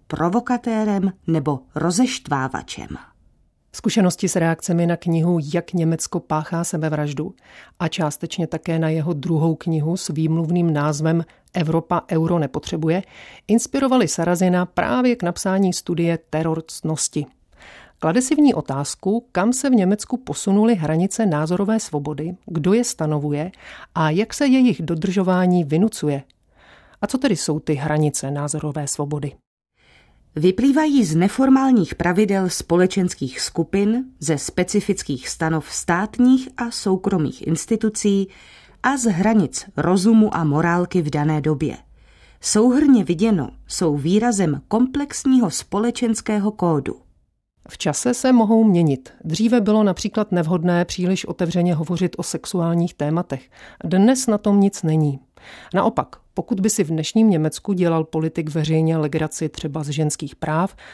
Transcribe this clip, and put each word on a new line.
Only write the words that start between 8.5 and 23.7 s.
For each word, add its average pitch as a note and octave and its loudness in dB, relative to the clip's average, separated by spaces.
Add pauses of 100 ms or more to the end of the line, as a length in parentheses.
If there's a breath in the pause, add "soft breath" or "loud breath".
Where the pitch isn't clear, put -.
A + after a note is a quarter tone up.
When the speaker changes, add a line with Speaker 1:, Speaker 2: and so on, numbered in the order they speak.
Speaker 2:
na D#3+ 0
jeho D#3+ -2
druhou D#3+ 0
knihu D#3+ -2
s - -8
výmluvným D#3+ 0
názvem D#3 0 (300 soft breath)
Evropa D#3+ -2
euro E3 0
nepotřebuje D#3+ -2 (460 loud breath)
inspirovaly A#3+ 2
Sarrazina F3+ 0
právě B3 0
k - -8
napsání F#3 0
studie E3+ -2 (120)
Teror D#3+ -2
ctnosti. D3+ -6 (720 loud breath)
Klade F3 0
si C4 0
v C#4+ 0
ní D4 6
otázku, D#3 -4
kam G3+ 0
se C4+ -2
v - 4
Německu G#3 2
posunuly G#3+ 0
hranice E3+ -2
názorové F3+ 0
svobody, D3+ -6 (100)
kdo E3+ 0
je A#3 2
stanovuje D3+ -4 (420 loud breath)